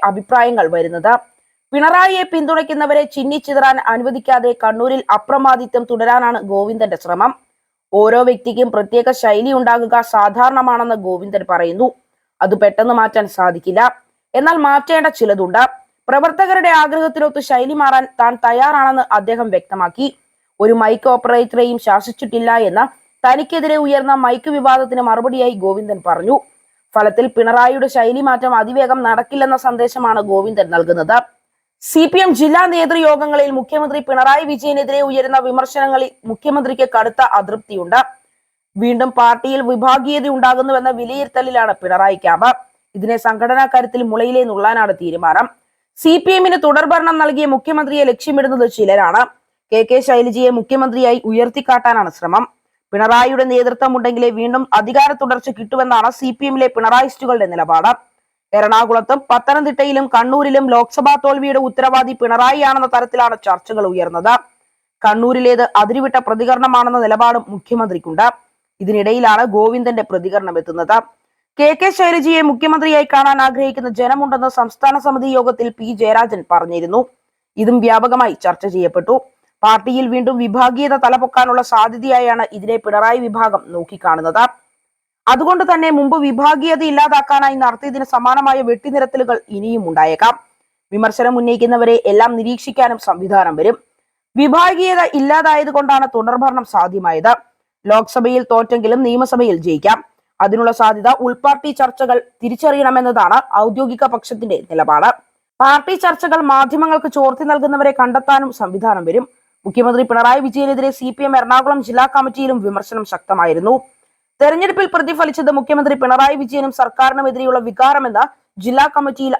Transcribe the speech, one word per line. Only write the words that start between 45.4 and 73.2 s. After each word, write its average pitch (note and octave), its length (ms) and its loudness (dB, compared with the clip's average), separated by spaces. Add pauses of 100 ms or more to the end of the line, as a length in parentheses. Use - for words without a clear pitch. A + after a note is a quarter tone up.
സി D#4+ 140 2 (120)
പി F#4 100 2
എമ്മിന് F#4 320 2
തുടർഭരണം D#4+ 560 2
നൽകിയ D4+ 320 0
മുഖ്യമന്ത്രിയെ D4 560 -2
ലക്ഷ്യമിടുന്നത് C4 680 0
ചിലരാണ്. G3 460 2 (500)
കെ A3 80 2 (100)
കെ B3 160 4
ശൈലജയെ B3 520 2
മുഖ്യമന്ത്രിയായി B3 600 0 (100)
ഉയർത്തിക്കാട്ടാനാണ് A#3+ 880 0
ശ്രമം. F3+ 260 0 (500)
പിണറായിയുടെ A#3+ 600 2
നേതൃത്വമുണ്ടെങ്കിലേ B3 840 0
വീണ്ടും B3 260 -2 (140)
അധികാര C4+ 320 2 (120)
തുടർച്ച C4 280 -4
കിട്ടുമെന്നാണ് B3 680 -2
സി C4 180 -6
പി C#4 120 -6
എമ്മിലെ C4 260 0
പിണറായിസ്റ്റുകളുടെ A#3+ 800 0
നിലപാട്. E3 380 0 (640)
എറണാകുളത്തും A3+ 640 2 (120)
പത്തനംതിട്ടയിലും C#4 720 0 (100)
കണ്ണൂരിലും C4+ 500 2 (100)
ലോക്സഭാ B3+ 380 2 (120)
തോൽവിയുടെ C#4 420 0
ഉത്തരവാദി C4 540 -2
പിണറായിയാണെന്ന C4 720 0
തരത്തിലാണ് A#3+ 400 0 (100)
ചർച്ചകൾ G3+ 480 -2
ഉയർന്നത്. F3 400 0 (680)
കണ്ണൂരിലേത് A#3+ 640 2 (160)
അതിരുവിട്ട B3+ 360 -2 (100)
പ്രതികരണമാണെന്ന B3 800 0
നിലപാടും A#3 480 2
മുഖ്യമന്ത്രിക്കുണ്ട്. F#3+ 760 -2 (540)
ഇതിനിടയിലാണ് G#3+ 640 2 (120)
ഗോവിന്ദന്റെ A3+ 560 0
പ്രതികരണം F#3 480 -4
എത്തുന്നത്. E3+ 400 -2 (600)
കെ D4 100 4 (100)
കെ F#4+ 160 2
ശൈലജയെ E4 540 2
മുഖ്യമന്ത്രിയായി D4+ 640 0
കാണാൻ C#4 320 4